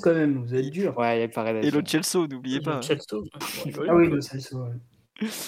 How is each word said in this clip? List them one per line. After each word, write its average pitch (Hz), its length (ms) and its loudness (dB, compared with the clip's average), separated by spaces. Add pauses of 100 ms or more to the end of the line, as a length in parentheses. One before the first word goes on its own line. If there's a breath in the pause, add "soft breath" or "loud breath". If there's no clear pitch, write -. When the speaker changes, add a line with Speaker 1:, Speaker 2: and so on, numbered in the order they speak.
Speaker 1:
quand 170 120 6
même, 147 320 2
vous 120 100 -4
êtes 131 100 2
Speaker 2:
Il 139 60 -6
Speaker 1:
dur. 165 260 -2
Speaker 3:
Ouais, 117 200 2
il - 20 2
y - 20 2
a 117 40 0
eu 113 40 -4
Paredes, 110 340 -2
Speaker 2:
Et 120 80 2
Lo 147 80 2
Speaker 3:
ouais. 143 60 0
Speaker 2:
Celso, 156 420 0
n'oubliez 131 300 -4
Speaker 4:
Et - 20 -4
Lo 147 120 -2
Speaker 2:
pas. 135 100 -2
Speaker 4:
Celso, - 400 -2
ouais, - 80 -12 (100)
faut - 240 -8
rigoler 147 260 -4
Speaker 1:
Ah 175 60 6
oui, 170 100 10
Speaker 4:
un 156 40 4
peu. 147 60 2
Speaker 1:
Lo 139 60 0
Celso, 131 420 -8
ouais. - 640 -10 (200 loud breath)